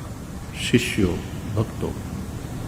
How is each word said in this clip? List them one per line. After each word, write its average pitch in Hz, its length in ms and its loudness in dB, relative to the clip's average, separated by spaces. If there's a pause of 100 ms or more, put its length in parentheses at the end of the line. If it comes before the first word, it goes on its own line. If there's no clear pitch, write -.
(720)
શિષ્યો, - 380 6 (480)
ભક્તો, 82 380 0 (720)